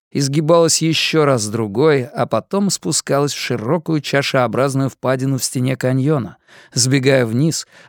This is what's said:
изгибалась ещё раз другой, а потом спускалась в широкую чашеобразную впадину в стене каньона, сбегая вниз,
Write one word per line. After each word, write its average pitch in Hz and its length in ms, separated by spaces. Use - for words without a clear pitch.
изгибалась 156 680
ещё 160 440
раз 127 240
другой, 117 560
а 123 200
потом 190 440
спускалась 143 640
в - 40
широкую 147 640
чашеобразную 135 920
впадину 131 480
в 123 60
стене 127 320
каньона, 131 600
сбегая 131 520
вниз, 127 420